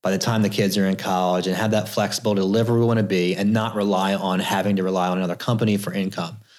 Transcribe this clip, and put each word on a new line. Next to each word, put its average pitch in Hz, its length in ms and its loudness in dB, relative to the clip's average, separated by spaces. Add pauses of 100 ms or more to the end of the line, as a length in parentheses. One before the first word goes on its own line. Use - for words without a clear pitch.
by 92 100 0
the 98 60 0
time 113 240 0
the 101 80 2
kids 98 280 0
are 95 100 2
in 95 80 2
college, 92 500 0
and 92 100 0
have 110 160 -2
that 104 180 0
flexibility 104 500 -2
to 95 60 0
live 110 240 2
where 117 100 2
we 117 60 4
wanna 113 180 2
be 90 320 0
and 101 180 0
not 110 220 0
rely 98 400 0
on 92 240 -2
having 98 380 0
to 92 60 0
rely 92 260 0
on 90 80 0
another 87 180 -2
company 110 420 0
for 95 160 -6
income. 95 440 -6 (220)